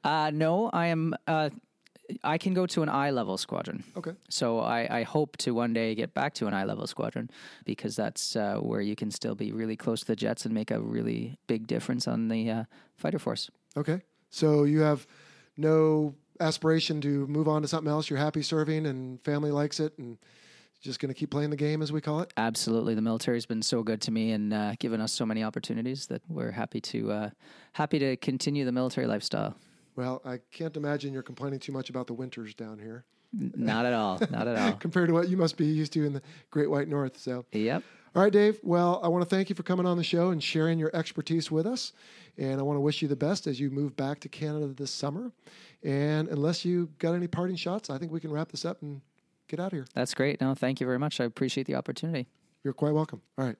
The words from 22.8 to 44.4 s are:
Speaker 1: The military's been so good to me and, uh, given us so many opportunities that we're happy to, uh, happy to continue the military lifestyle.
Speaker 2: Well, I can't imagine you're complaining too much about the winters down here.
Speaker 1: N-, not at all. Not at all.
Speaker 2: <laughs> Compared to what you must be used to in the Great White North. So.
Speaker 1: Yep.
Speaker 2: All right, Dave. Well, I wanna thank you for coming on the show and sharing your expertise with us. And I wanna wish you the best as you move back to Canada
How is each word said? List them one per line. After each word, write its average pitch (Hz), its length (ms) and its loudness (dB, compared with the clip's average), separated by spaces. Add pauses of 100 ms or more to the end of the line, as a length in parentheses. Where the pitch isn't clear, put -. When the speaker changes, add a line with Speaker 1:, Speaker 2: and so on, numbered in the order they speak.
Speaker 1:
The 107 60 2
military's 113 440 0
been 110 160 -4
so 117 220 0
good 110 180 0
to - 80 -2
me 113 220 2
and, 104 200 0
uh, 107 280 0
given 113 200 0
us 113 120 -2
so - 120 0
many 110 200 0
opportunities 117 640 -4
that 123 200 -6
we're 139 220 -4
happy 113 300 -4
to, 110 320 -4
uh, 104 180 -2 (440)
happy 151 260 0
to 131 160 2
continue 143 480 -2
the 123 80 0
military 127 340 0
lifestyle. 107 480 -2 (400)
Speaker 2:
Well, 127 300 -4
I 127 160 -6 (100)
can't 160 260 -6
imagine 143 360 -2
you're 131 100 -6
complaining 135 380 -6
too - 120 -10
much 135 160 -6
about 127 200 -6
the 120 60 -6
winters 120 380 -10
down 110 280 -12
here. 113 240 -12 (280)
Speaker 1:
N-, 135 240 -4
not 113 300 2
at 123 80 2
all. 101 240 2 (100)
Not 117 200 0
at 117 100 0
all. 104 140 4
Speaker 2:
<laughs> - 80 -4
Compared 170 280 2
to 170 60 4
what 175 140 4
you 185 80 2
must 165 200 2
be 156 100 2
used 156 260 0
to 156 120 2
in 143 100 0
the 135 80 -6 (280)
Great 147 180 2
White 147 200 2
North. 143 280 -2
So. 123 360 -6
Speaker 1:
Yep. 113 300 2 (340)
Speaker 2:
All 180 60 8
right, 202 100 8
Dave. 208 320 6
Well, 175 400 4
I 170 40 4
wanna 175 160 4
thank 190 260 2
you 190 40 0
for - 80 -8
coming 180 240 2
on 180 100 4
the 170 80 0
show 175 260 4
and 160 120 0
sharing 165 380 2
your 156 140 2
expertise 165 560 -2
with 160 160 2
us. 240 260 -4 (440)
And 135 240 -2
I - 40 0
wanna 143 160 2
wish 143 200 2
you 151 80 0
the 139 80 2
best 156 300 0
as 135 140 -2
you 139 100 0
move 139 260 -2
back 139 240 -2
to - 80 -14
Canada 151 380 -4